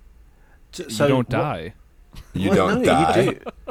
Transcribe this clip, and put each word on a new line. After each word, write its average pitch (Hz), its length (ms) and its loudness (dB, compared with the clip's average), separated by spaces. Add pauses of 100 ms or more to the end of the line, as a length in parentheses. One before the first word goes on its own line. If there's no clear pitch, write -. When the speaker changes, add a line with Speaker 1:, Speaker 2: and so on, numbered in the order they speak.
(720)
Speaker 1:
T-, - 160 -14
Speaker 2:
You 214 180 0
Speaker 1:
so - 0 -
Speaker 2:
don't 131 220 2
Speaker 1:
what - 0 -
Speaker 2:
die. 113 460 -4 (600)
Speaker 3:
You 95 160 -2
Speaker 1:
Well, 98 60 4
Speaker 3:
don't 98 260 2
Speaker 1:
no, - 0 -
Speaker 3:
die? 180 100 4
Speaker 1:
you 78 140 2
do. 95 340 0 (300)